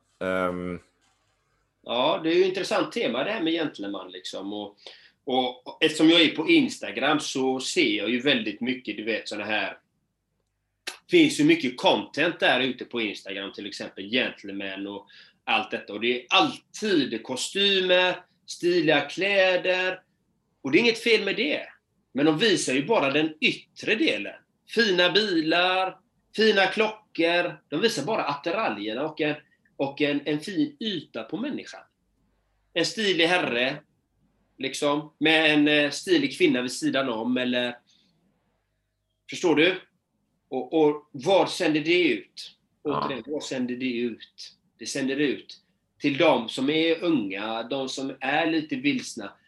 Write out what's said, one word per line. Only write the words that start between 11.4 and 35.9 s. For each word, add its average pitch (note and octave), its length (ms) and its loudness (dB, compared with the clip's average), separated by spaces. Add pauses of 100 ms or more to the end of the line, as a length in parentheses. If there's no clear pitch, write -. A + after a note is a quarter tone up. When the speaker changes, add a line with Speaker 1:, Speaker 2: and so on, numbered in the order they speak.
Speaker 2:
ju D3+ 40 4
mycket D#3 320 2
content D#3 640 0
där C#3 200 2
ute C3+ 240 -4
på A#2+ 160 -8
Instagram, G2 520 -8
till G2+ 140 -12
exempel G2+ 440 -12
gentleman G2 760 -6
och G2+ 200 -10 (380)
allt A2+ 260 -2
detta. A2 220 -8
Och G2+ 80 -8
det B2 200 -2
är - 100 -16
alltid D#3 920 0
kostymer, F#3 1000 0 (220)
stiliga D#3+ 540 2
kläder. F#3 1000 0 (600)
Och C3+ 100 -6
det E3 60 6
är - 20 4
inget A3+ 220 2
fel G#3+ 220 2
med F#3+ 120 -4
det. C4+ 260 -2 (500)
Men C#3 140 2
de D#3 120 4
visar F3 360 2
ju C#3 120 0
bara F3+ 240 2
den D#3 300 0
yttre - 540 -2
delen, A3 520 -4 (240)
fina F3+ 440 4
bilar, F#3 880 2 (380)
fina G#3 300 6
klockor. E3+ 1000 -2
De D3+ 120 -4
visar C#3+ 240 0
bara A3+ 200 -2
attiraljerna B2 800 -4
och D#3 160 -6
en, D3+ 160 -2 (400)
och C3+ 240 -4
en, C#3+ 240 0
en D3+ 160 -2
fin D#3+ 400 -2
yta F#3 420 -6
på D#3 140 -10
människan. F#3+ 440 -10 (920)
En E3+ 120 0
stilig E3+ 420 0
herre, C#3+ 500 0 (840)
liksom, D3 600 -4
med D#3 360 4
en, D3 140 6
eh, D3 220 2